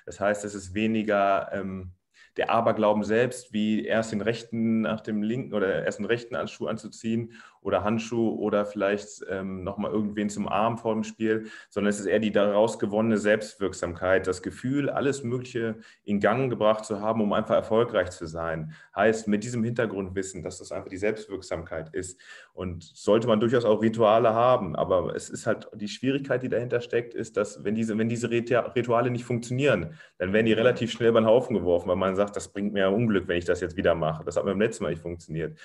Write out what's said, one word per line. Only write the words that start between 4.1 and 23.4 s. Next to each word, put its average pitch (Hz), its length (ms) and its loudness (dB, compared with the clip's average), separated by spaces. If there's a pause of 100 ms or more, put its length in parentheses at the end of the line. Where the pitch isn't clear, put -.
den 107 80 -2
rechten 113 640 0
nach 110 180 -2
dem 104 240 -4
linken 113 300 -4
oder 95 320 0
erst 104 140 -4
den 101 60 -6
rechten 120 300 -2 (140)
Schuh - 180 -8
anzuziehen 113 640 -6 (300)
oder 95 240 0
Handschuh 113 500 0
oder 104 300 0
vielleicht, 104 640 -2
ähm, 95 340 -6
nochmal 98 280 -4
irgendwen 104 380 -2
zum 104 180 -4
Arm 110 300 0
vor 113 160 -2
dem 110 100 -2
Spiel, 110 440 -2 (220)
sondern 101 200 0
es 104 100 0
ist 98 80 -6
eher 101 120 4
die 107 140 0
daraus 104 440 4
gewonnene 110 400 2
Selbstwirksamkeit, 92 1080 0
das 92 140 -2
Gefühl, 131 480 -4
alles 131 340 -2
Mögliche 117 540 -4 (260)
in 101 160 -2
Gang 117 300 2
gebracht 107 360 2
zu 104 140 -4
haben, 110 220 0
um 101 100 2
einfach 110 240 2
erfolgreich 110 560 2
zu - 160 -10
sein. 80 460 -6 (220)
Heißt, 110 340 2
mit 104 140 2
diesem 120 200 -4
Hintergrundwissen, 98 800 -4
dass 95 160 -10
das 98 140 -16
einfach 90 160 -10
die 92 80 -10
Selbstwirksamkeit 90 960 -6
ist 90 260 -8 (340)
und 87 300 -8
sollte 113 440 2
man 107 120 4
durchaus 117 260 2